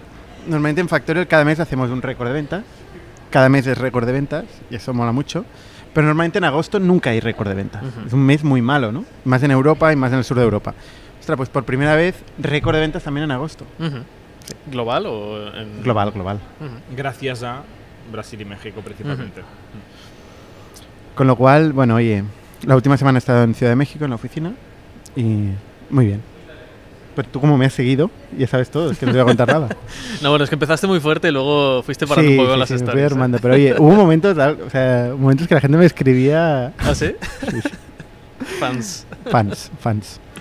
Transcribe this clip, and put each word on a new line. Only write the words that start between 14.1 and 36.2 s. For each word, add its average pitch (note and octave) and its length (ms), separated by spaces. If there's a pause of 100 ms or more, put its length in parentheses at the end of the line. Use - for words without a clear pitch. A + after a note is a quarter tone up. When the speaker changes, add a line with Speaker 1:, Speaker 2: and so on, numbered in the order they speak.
Speaker 2:
¿Global B2+ 360
o G#2+ 480
en G#2 280
Speaker 1:
Global, G#2+ 300
global. G2+ 240 (240)
Speaker 2:
Ujú. B2 360
Speaker 3:
Gracias C3 460
a B2 200 (500)
Brasil G#2+ 280
y G#2+ 40
México G2+ 380
principalmente. G#2+ 580
Speaker 2:
Ujú. - 80 (1700)
Speaker 1:
Con C3+ 120
lo B2+ 100
cual, C#3+ 360
bueno, B2+ 240
oye, A2 260 (440)
la C3+ 100
última C3+ 200
semana C3+ 220
he - 20
estado A#2+ 240
en A2+ 100
Ciudad A#2+ 180
de B2 40
México, D3 280
en C3+ 60
la A#2 60
oficina, D#3 360 (640)
y G#2+ 320 (420)
muy C3 160
bien. G2+ 160 (960)
Pero C#3 140
tú C3+ 100
como C#3+ 180
me C3 80
has C3+ 60
seguido, C3+ 400 (260)
ya C3 80
sabes B2+ 240
todo, D#3 220
es - 60
que - 60
no B2+ 60
te B2+ 80
voy B2+ 60
a - 20
contar A#2+ 220
nada. D3+ 260
Speaker 2:
<laughs> - 480
No, C#3+ 80
bueno, D3 140
es C3 60
que D#3+ 60
empezaste D#3 320
muy F#3+ 100
fuerte D#3 300
y - 40
luego C#3 520
fuiste D3+ 220
parando D3 240
Speaker 1:
Sí, C3+ 80
Speaker 2:
un B2+ 60
poco B2+ 100
Speaker 1:
sí, C3 60
Speaker 2:
las B2+ 80
Speaker 1:
sí, C3 60
me B2+ 40
fui B2 80
Speaker 2:
stories, C3+ 240
¿eh? C#3 40
Speaker 1:
armando, B2+ 260
pero B2 140
oye, C#3 240
hubo D3+ 140
momentos, F3+ 440
o C#3 340
sea, B2+ 460
momentos C3+ 300
que F3 80
la C#3+ 60
gente C#3+ 180
me F3 80
escribía C#3 920